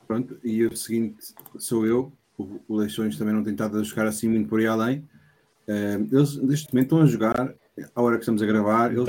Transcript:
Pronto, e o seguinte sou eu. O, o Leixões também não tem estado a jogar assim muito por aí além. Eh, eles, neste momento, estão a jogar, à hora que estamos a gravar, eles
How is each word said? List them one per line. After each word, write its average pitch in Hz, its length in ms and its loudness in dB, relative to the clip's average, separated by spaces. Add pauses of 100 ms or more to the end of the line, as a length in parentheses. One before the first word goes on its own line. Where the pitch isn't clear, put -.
Pronto, 120 380 -4
e 113 220 2
o 117 100 -4
seguinte 113 580 -4 (240)
sou 110 280 0
eu. 127 260 0 (240)
O, 101 320 -10
o 107 80 -4
Leixões 107 400 -2
também 107 180 -2
não 107 100 0
tem 107 80 -4
estado 107 260 -4
a 104 40 0
jogar 110 240 -2
assim 110 220 -2
muito 110 200 0
por 110 120 0
aí 113 60 4
além. 117 420 -2 (600)
Eh, 104 260 -2 (160)
eles, 143 280 4
neste 139 360 -2
momento, 131 120 4
estão 160 160 4
a 151 40 8
jogar, 123 480 0 (400)
à 120 80 0
hora 117 140 4
que 113 60 -6
estamos 107 200 0
a 107 40 2
gravar, 110 460 2
eles 120 160 0